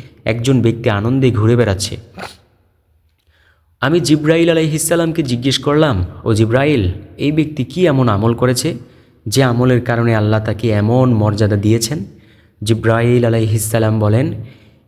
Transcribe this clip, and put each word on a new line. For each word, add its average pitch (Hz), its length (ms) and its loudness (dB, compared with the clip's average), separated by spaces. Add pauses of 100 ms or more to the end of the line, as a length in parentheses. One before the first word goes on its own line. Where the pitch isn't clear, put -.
(240)
একজন 117 380 0
ব্যক্তি 113 280 0
আনন্দে 120 400 0
ঘুরে 107 260 2
বেড়াচ্ছে। 101 400 -2 (1800)
আমি 156 200 2
জিব্রাইল 156 500 2
আলাইহিস 156 380 0
সালামকে 165 340 0
জিজ্ঞেস 127 360 -2
করলাম, 147 480 0 (180)
'ও 113 100 0
জিব্রাইল, 117 540 2 (280)
এই 143 160 -2
ব্যক্তি 151 320 -2
কি 175 220 0
এমন 135 220 2
আমল 110 260 0
করেছে 127 400 -2 (520)
যে 131 180 0
আমলের 123 360 2
কারণে 117 340 0
আল্লাহ 107 300 0
তাকে 110 260 -4
এমন 117 440 2
মর্যাদা 104 420 2
দিয়েছেন?' 113 480 0 (580)
জিব্রাইল 113 640 2
আলাইহিস 113 460 0
সালাম 110 300 0
বলেন, 113 340 0 (540)